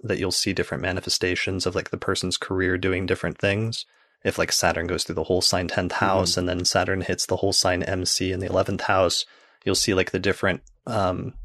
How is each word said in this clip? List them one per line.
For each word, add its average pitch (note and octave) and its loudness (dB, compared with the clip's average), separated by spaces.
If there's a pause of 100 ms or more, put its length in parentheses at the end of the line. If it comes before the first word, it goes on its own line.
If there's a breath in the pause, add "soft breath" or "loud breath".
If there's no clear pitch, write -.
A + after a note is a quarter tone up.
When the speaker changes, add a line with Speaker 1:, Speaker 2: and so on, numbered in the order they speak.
Speaker 1:
that G#2 -2
you'll F#2+ -2
see G2 0
different D#2 -4
manifestations F#2 -2
of, F2+ -2
like, - -4
the - -4
person's F#2 -2
career F#2 0
doing F#2 0
different E2+ -2
things. G#2+ -2 (380)
If, F#2+ 0
like, E2+ 0
Saturn E2+ 2
goes F2 -2
through F2 -6
the E2 -2
whole F#2 2
sign F#2 2
tenth F2+ 0
house F#2+ 2
Speaker 2:
Mm-hmm. - 0
Speaker 1:
and F2+ 0
then F2+ -2
Saturn F#2+ 2
hits - -2
the F#2 0
whole G2 2
sign F2+ 2
M F#2 -2
C F#2 0
in F#2 -4
the F#2+ -4
eleventh F#2 0
house, F#2+ 2 (400 soft breath)
you'll F#2+ 2
see, - 2
like, F#2 2
the - -2
different, F#2+ 0 (280)
um, F#2 -2 (100)